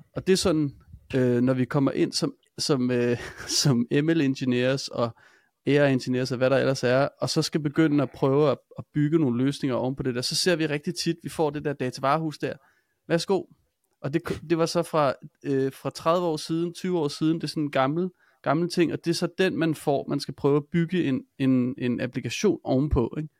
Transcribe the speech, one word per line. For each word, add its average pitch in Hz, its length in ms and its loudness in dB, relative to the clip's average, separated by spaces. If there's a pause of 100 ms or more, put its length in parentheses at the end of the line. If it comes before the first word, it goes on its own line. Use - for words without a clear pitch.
(120)
Og - 140 -8
det 185 60 6
er 190 40 4
sådan, 156 380 0 (400)
øh, 123 260 2
når 127 140 2
vi 127 100 0
kommer 135 280 0
ind 147 200 0
som, - 220 -4 (240)
som, 127 320 0
øh, 120 280 2 (180)
<laughs> - 260 -4
som 120 240 4 (160)
M 156 60 0
L 165 120 2
engineers 131 680 0
og 120 280 -2 (500)
A 143 220 4
I 135 40 4
engineers 127 400 0
og 120 60 -4
hvad 131 120 2
der 135 60 4
ellers 131 280 0
er, 131 240 4 (120)
og - 100 -2
så 160 120 0
skal - 180 -2
begynde 147 420 2
at 127 80 -2
prøve 143 400 2
at, 123 80 0 (200)
at 123 60 -10 (100)
bygge 151 240 2
nogle 127 260 2
løsninger 139 320 -2
oven 135 200 -2
på - 60 -8
det 131 120 -2
der, 123 80 -4
så 156 120 -4
ser 175 220 2
vi 160 100 -2
rigtig 151 280 -4
tit, 170 280 -2
vi - 60 -8
får 156 220 -2
det 147 140 -6
der 147 80 -2
datavarehus 139 640 -2
der. 135 140 -4 (560)
Værsgo. 170 340 0 (580)
Og 139 140 -6
det, 165 80 0 (280)
det 165 80 2
var 165 80 2
så 170 160 0
fra, 151 320 0 (300)
øh, 135 280 0
fra - 180 -8
tredive 175 360 0
år 156 100 0
siden, 165 380 -4
tyve 180 240 -2
år 147 100 0
siden, 156 280 0
det 160 80 -8
er 151 40 -4
sådan 160 140 -4
en 143 80 -2
gammel, 147 400 0 (320)
gammel 165 280 0
ting, 175 220 2
og - 120 -6
det 165 60 -2
er 165 40 2
så 165 140 -2 (100)
den, 185 180 2
man 160 180 0
får, - 340 -2
man 143 120 -2
skal 139 140 -10
prøve 143 220 2
at 147 160 0
bygge 170 320 0
en, 131 180 -2 (160)
en, 127 400 2
en 123 220 -2
applikation 123 640 -2
ovenpå, 135 540 0
ikke? 151 100 -6 (120)